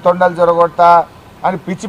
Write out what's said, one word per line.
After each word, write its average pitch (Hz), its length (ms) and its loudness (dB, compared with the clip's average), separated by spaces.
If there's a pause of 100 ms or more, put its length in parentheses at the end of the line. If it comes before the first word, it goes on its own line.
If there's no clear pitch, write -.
తొండలు 180 340 0
జొరగొడతా" 170 500 0 (560)
అని 185 200 -4
పిచ్చి 185 240 -10